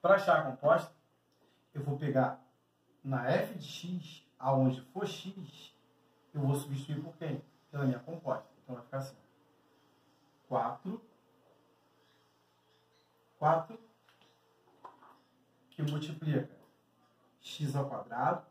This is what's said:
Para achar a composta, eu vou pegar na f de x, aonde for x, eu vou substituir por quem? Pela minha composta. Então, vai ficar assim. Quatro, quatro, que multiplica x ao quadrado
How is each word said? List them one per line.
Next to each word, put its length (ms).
Para 140
achar 220
a 120
composta, 420
eu 100
vou 140
pegar 480
na 280
f 240
de 120
x, 600
aonde 440
for 140
x, 680
eu 60
vou 140
substituir 480
por 140
quem? 260
Pela 140
minha 160
composta. 480
Então, 120
vai 100
ficar 140
assim. 180
Quatro, 540
quatro, 420
que 120
multiplica 680
x 340
ao 140
quadrado 640